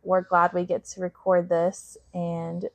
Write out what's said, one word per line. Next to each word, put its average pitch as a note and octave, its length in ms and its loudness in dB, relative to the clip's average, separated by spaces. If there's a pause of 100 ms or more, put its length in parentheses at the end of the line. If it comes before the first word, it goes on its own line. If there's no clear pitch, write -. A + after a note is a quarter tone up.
we're F#3 220 2
glad F3 300 4
we F3+ 120 -2
get F3+ 200 -4
to - 160 -12
record F3+ 460 0
this F3 480 -2 (180)
and E3+ 600 -6